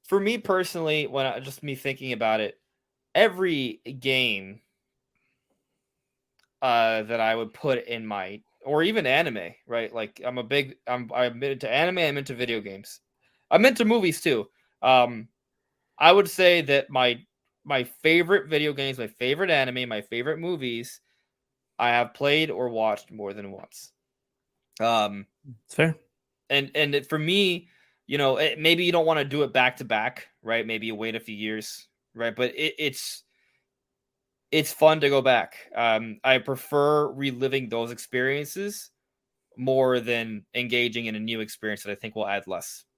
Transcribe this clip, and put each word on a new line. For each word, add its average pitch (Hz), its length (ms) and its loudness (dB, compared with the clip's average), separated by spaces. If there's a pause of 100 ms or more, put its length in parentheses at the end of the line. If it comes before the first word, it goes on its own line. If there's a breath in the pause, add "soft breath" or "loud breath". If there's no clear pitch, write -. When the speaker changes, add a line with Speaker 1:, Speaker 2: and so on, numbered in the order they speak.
Speaker 1:
for 196 160 2
me 214 180 0
personally, 170 680 0
when 135 180 -2
I, 117 140 -4
just 135 240 -14
me 139 120 -6
thinking 131 380 -6
about 110 280 2
it, - 180 -6 (560)
every 180 680 2 (180)
game, 117 600 0 (2000)
uh, 113 420 2
that 113 160 -4
I 113 160 2
would 113 180 -6
put 127 340 -2
in 113 180 -8
my, 101 360 -8 (240)
or 151 180 2
even 208 220 0
anime, 127 480 0 (140)
right? 117 260 -6
Like, 110 300 -8
I'm 123 140 -6
a 120 60 -6
big, 135 320 -2 (120)
I'm, 123 260 -4
I'm 123 300 -2
into 135 280 -6
anime, 170 280 0
I'm 147 180 0
into 139 180 -8
video 117 260 -4
games. 98 400 -16 (500)
I'm 190 140 6
into 247 200 4
movies 208 360 2
too. 123 260 0 (340)
Um, 120 460 4 (720)
I 160 120 10
would 196 180 6
say 175 320 6
that 139 280 0
my, 127 300 2 (460)
my 135 180 -2
favorite 165 680 2
video 151 240 0
games, 135 240 -4
my 113 100 -6
favorite 147 420 -2
anime, 127 400 0
my 107 120 -6
favorite 135 380 -6
movies, 131 640 -6 (800)
I 120 100 4
have 120 240 2
played 147 380 2
or 120 180 -2
watched 110 420 -2
more 104 220 -10
than 101 180 -12
once. - 400 -20 (880)
Um, 104 480 0 (380)
Speaker 2:
It's - 100 -18
fair. 160 200 2 (540)
Speaker 1:
and, 139 260 0
and 147 200 0
it, 139 140 -2
for 156 100 0
me, 180 480 0 (400 soft breath)
you 139 100 -4
know, 135 200 2
it, 156 220 0
maybe 165 260 4
you 175 60 2
don't 170 140 2
wanna 156 200 2
do 143 180 -2
it 135 100 -2
back 127 240 2
to 131 80 -10
back, 110 420 -4 (140)
right? 113 240 -2
Maybe 113 220 -6
you 113 80 -4
wait 110 200 -6
a 113 40 -6
few 110 160 -12
years, 107 520 -8 (280)
right? 117 200 -4
But 123 200 -2
it, 151 240 -4
it's, - 440 -6 (1300)
it's 147 200 2
fun 156 300 6
to 143 80 4
go 139 120 4
back. 123 340 2 (200)
Um, 113 480 0
I 131 140 4
prefer 143 720 0
reliving 131 580 -4
those 117 220 -4
experiences 143 1000 -6 (640)
more 127 420 2
than 113 540 -4
engaging 120 540 -2
in 110 80 -6
a 107 40 -6
new 110 200 -4
experience 107 440 -8
that 104 80 -8
I 98 40 -4
think 107 200 -14
will 104 120 -4
add 98 200 -4
less - 380 -10 (120)